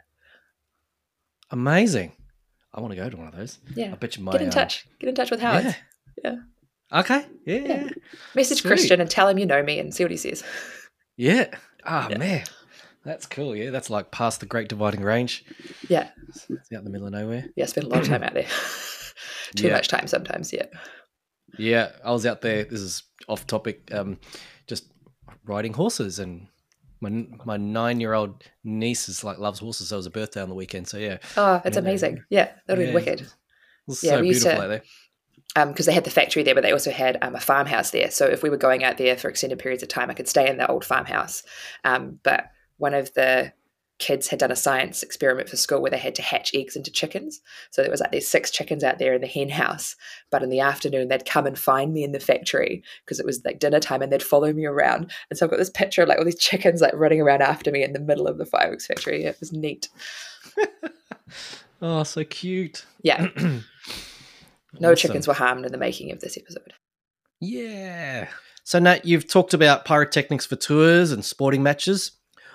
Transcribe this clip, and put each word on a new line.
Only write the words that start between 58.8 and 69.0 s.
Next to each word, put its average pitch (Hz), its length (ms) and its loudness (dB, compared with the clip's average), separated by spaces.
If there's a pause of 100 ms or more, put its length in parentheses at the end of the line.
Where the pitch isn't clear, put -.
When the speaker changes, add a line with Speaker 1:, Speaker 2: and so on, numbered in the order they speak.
Speaker 2:
factory. - 360 -4
It 156 160 -6
was 165 140 -12
neat. 156 340 -8 (720)
Speaker 1:
<laughs> 415 340 -4 (880)
Oh, 165 220 0
so 156 200 -4
cute. 180 640 -6 (180)
Speaker 2:
Yeah. 165 320 4
Speaker 1:
<clears throat> 135 260 -2 (1160)
Speaker 2:
No 170 140 8
Speaker 1:
Awesome. 165 60 10
Speaker 2:
chickens 196 280 0
were 147 80 4
harmed 127 320 2
in 127 60 -8
the 131 60 -8
making 131 340 -6
of - 80 -12
this - 180 -12
episode. - 360 -18 (640)
Speaker 1:
Yeah. 185 880 -8 (380)
So, - 120 4
Nat, 175 280 6